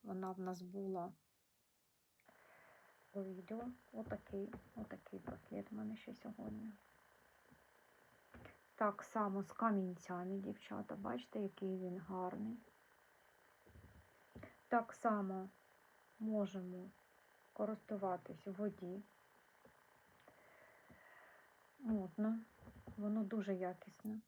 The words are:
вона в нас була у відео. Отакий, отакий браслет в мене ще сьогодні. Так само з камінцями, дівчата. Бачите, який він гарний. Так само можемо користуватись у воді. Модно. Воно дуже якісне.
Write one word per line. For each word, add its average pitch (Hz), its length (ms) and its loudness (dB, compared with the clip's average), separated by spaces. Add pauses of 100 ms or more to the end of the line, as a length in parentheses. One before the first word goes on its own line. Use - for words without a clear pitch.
вона 190 280 -2
в 185 80 -6
нас 185 220 -2
була 180 520 -2 (2000)
у 202 100 0
відео. 190 480 -4 (220)
Отакий, 214 600 -4 (220)
отакий 190 440 -8
браслет 202 520 -6
в 214 40 -4
мене 214 220 -2
ще 240 160 -10
сьогодні. 214 600 -6 (2000)
Так 208 280 4
само 202 400 2
з - 80 -10
камінцями, 185 840 2
дівчата. 202 580 -4
Бачите, 233 440 -2
який 196 380 0
він 185 220 -2
гарний. 185 580 -2 (2000)
Так 233 260 6
само 196 560 2 (680)
можемо 196 720 0 (640)
користуватись 196 960 0
у 196 40 0
воді. 190 520 0 (2750)
Модно. 220 600 4 (580)
Воно 214 260 4
дуже 202 300 4
якісне. 185 760 -2